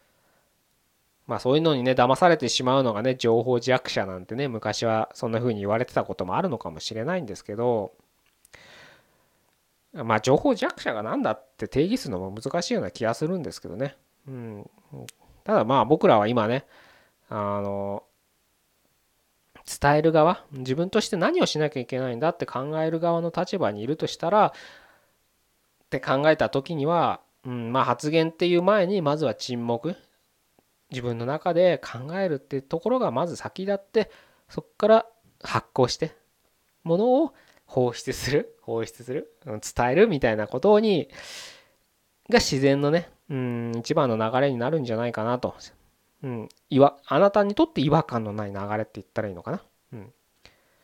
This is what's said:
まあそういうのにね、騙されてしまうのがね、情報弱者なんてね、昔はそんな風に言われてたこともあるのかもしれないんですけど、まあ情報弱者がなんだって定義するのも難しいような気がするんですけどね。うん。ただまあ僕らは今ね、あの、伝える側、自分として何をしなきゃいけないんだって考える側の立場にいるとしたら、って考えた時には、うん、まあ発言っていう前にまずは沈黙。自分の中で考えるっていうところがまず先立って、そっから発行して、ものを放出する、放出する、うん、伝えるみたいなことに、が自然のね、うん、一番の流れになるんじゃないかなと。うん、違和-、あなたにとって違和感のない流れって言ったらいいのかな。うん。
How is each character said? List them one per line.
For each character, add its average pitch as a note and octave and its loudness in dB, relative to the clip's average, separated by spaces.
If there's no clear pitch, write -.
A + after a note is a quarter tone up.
ま A#2 -4
あ - -2
そ B2+ 2
う C#3+ 4
い - 4
う D#3+ 2
の D#3+ 4
に B2+ -2
ね、 B2+ 2
騙 B2+ 4
さ F#3 6
れ E3 6
て B2 -2
し - -2
ま C3 2
う - 2
の A#2+ 0
が G#2 -4
ね、 B2+ 0
情 A#2 2
報 A#2+ 0
弱 B2+ 0
者 G#2+ -2
な F#2 -10
ん F2+ -14
て - -12
ね、 C#3 -4
昔 A2 -4
は A2 0
そ - -6
ん A2 -4
な A2+ 0
風 A#2+ 0
に G#2 -4
言 G2 -4
わ G#2+ 2
れ - 0
て - -16
た B2 -2
こ F#2+ -8
と - -4
も F#2 -4
あ C3+ 0
る F#3 -2
の C3+ -4
か F2+ -10
も D#2 -14
し - -10
れ A2 -6
な E3+ -4
い F3+ -6
ん C3 -12
で G2+ -12
す - -20
け G#2 -10
ど、 A#2 -2
ま A#2 0
あ A2 2
情 C3+ 4
報 C#4 2
弱 B3+ -4
者 - -4
が G#2+ -6
な A2+ -4
ん C#4+ -2
だ D3+ 0
っ - -8
て G#2+ -6
定 C#3+ 2
義 A#3 -2
す - -8
る - -6
の F2+ -4
も F#2+ -8
難 C#3 -6
し - -6
い B3 0
よ G3+ 0
う - -4
な F#2+ -6
気 - -8
が A2 2
す A#2 -4
る F#3+ -4
ん F3 -6
で F2 -8
す - -14
け - -16
ど F2 -12
ね。 C3+ -8
う C#3 -16
ん。 A#2 -14
た - -2
だ F3 4
ま C3+ 4
あ - 6
僕 D#3+ 4
ら B2 8
は G#2 4
今 A2+ 0
ね、 B2+ -2
あ G2+ -4
の、 G2+ -6
伝 D3 6
え D#3 2
る D#3+ 4
側、 E3 4
自 C3 -4
分 E3+ -2
と G#3 0
し - -6
て G3 -4
何 C#4+ 2
を F3 2
し - -2
な D3+ 2
き - -6
ゃ C3 -6
い A#2 -8
け C3 -6
な C3 -4
い A#2 -6
ん A#2 -6
だ D#3+ 2
っ E3+ -6
て C3+ -6
考 D3 -6
え D#3+ 0
る E3 -4
側 E3+ 0
の E3+ -4
立 F#3 -4
場 B2 0
に G#2 -6
い A2 -6
る D3 -2
と D#3 -4
し - -6
た D#3+ -2
ら、 G3+ 4
っ - -20
て C#3 -4
考 C#3+ 2
え D3+ 4
た A#2+ 2
時 C#3 -4
に C#3+ -2
は、 D3+ 0
う C3 -10
ん、 A#2 -6
ま B2+ 2
あ A#2+ 4
発 B2 -2
言 D#3+ 2
っ - -16
て F3 -2
い F3 4
う E3+ 4
前 F#3+ 4
に F#3+ 0
ま D3 2
ず D#3 0
は A2 0
沈 A#2+ -6
黙。 A#2 -2
自 B2+ -8
分 A#2+ -2
の A#2 -6
中 D#3 -2
で E3+ 4
考 B2+ -12
え G3 -2
る D#3 0
っ C3+ -6
て - -8
い - -2
う C3+ -6
と A#2 -6
こ A3 -2
ろ B3+ 0
が G#3 0
ま C3 -2
ず D#3 -6
先 - -10
立 G3 -2
っ G3 -4
て、 - -2
そ - -10
っ - -18
か G#3 2
ら A3 6
発 - -4
行 B2 4
し - -4
て、 - -6
も E3 0
の B3+ 4
を D#4+ -2
放 B2 0
出 - -8
す - -4
る、 D3+ -2
放 A2+ -4
出 - -16
す B2 -10
る、 - -8
う A2 -8
ん、 G#2+ -8
伝 B2 0
え - 2
る F#3+ 8
み D#3+ 0
た B2 2
い A2 0
な G#2+ -2
こ B2+ -6
と G#3 6
に、 G3+ 2
が A3+ 4
自 C#3 -2
然 C#3 4
の C#3+ 2
ね、 D#3+ -2
う D3+ -6
ん、 A#2+ -4
一 A#2+ -4
番 D3+ 2
の A2 0
流 A2+ 0
れ C#3 2
に B2+ -4
な A#2 -2
る D#3+ 0
ん C3+ -4
じ A#2+ -4
ゃ A2 -2
な A#2 -2
い A#2 -4
か A2 -4
な A#2+ -2
と。 G2+ -6
う C#3+ -10
ん、 A#2 -10
違 C3+ 4
和-、 C#3 6
あ C#3 0
な G3 6
た G#3 2
に G3+ -2
と D#4+ 4
っ D#4+ -10
て - -4
違 C3+ 2
和 D#3 4
感 A#2 -4
の G#2 -6
な G#2 -6
い G2 -10
流 G2 -8
れ A2 -2
っ - -4
て - -20
言 G2+ -14
っ - -20
た - -6
ら G#2+ -6
い G2 -8
い - -10
の E2+ -16
か - -10
な。 F3+ -8
う - -14
ん。 G#2+ -18